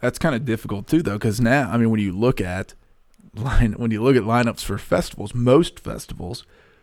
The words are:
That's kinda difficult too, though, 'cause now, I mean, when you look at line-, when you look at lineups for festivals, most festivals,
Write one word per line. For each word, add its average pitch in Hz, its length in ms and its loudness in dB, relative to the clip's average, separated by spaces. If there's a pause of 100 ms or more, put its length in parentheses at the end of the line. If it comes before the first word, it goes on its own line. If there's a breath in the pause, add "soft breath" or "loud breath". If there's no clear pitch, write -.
That's 123 160 -2
kinda 139 220 0
difficult 110 480 -6
too, 160 160 2
though, 101 160 -4
'cause 110 200 -2
now, 123 300 2
I 120 80 0
mean, 113 140 4
when 110 80 2
you 98 180 0
look 120 240 2
at 92 320 -6 (640)
line-, 110 380 2
when 117 180 -2
you 107 100 -2
look 131 140 6
at 110 80 4
lineups 117 400 0
for 98 160 -4
festivals, - 560 -4
most 127 440 4
festivals, - 640 -12 (380 soft breath)